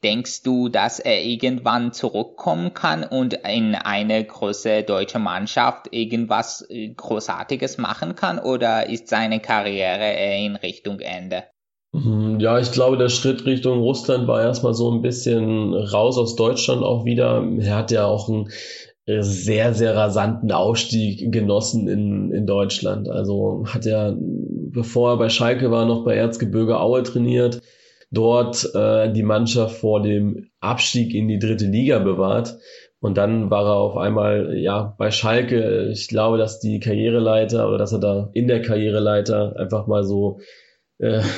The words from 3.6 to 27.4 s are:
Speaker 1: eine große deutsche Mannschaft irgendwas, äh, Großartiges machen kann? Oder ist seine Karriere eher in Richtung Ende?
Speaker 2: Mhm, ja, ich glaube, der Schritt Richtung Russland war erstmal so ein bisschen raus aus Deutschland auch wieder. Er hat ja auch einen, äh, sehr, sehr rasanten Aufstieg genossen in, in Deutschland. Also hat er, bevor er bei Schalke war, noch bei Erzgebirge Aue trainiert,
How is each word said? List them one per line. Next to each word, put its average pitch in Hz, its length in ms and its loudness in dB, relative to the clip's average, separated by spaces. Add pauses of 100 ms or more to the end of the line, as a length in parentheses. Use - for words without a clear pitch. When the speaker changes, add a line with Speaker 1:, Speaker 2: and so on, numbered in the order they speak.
Speaker 1:
eine 104 500 0
große 107 580 -2
deutsche 101 360 -2
Mannschaft 107 720 -2
irgendwas, 113 800 -2
äh, 113 240 -12
Großartiges 113 800 -6
machen 127 380 -6
kann? 180 240 -4
Oder 113 500 0
ist 113 200 -8
seine 110 320 0
Karriere 101 760 0
eher 98 240 -2
in 101 180 -4
Richtung 98 440 -8
Ende? 90 440 -8 (480)
Speaker 2:
Mhm, 110 480 0
ja, 113 180 4
ich 123 140 0
glaube, 127 240 4
der 123 140 2
Schritt 131 340 0
Richtung 127 360 2
Russland 123 460 0
war 113 140 2
erstmal 120 320 2
so 117 180 2
ein 117 120 0
bisschen 113 720 0
raus 107 420 2
aus 117 180 0
Deutschland 123 480 0
auch 117 220 0
wieder. 117 400 2 (140)
Er 104 180 0
hat 110 140 -2
ja 107 160 2
auch 104 240 0
einen, 107 180 -2 (560)
äh, 107 160 0
sehr, 104 540 0
sehr 110 200 2
rasanten 107 560 0
Aufstieg 107 800 0
genossen 104 580 0
in, 101 440 0
in 101 140 0
Deutschland. 98 640 -2
Also 101 560 -2
hat 113 180 -6
er, 107 320 0
bevor - 960 -2
er 120 80 4
bei 113 100 2
Schalke 123 420 2
war, 117 140 2
noch 117 220 0
bei 120 80 2
Erzgebirge 113 680 0
Aue 123 220 2
trainiert, 120 580 0 (520)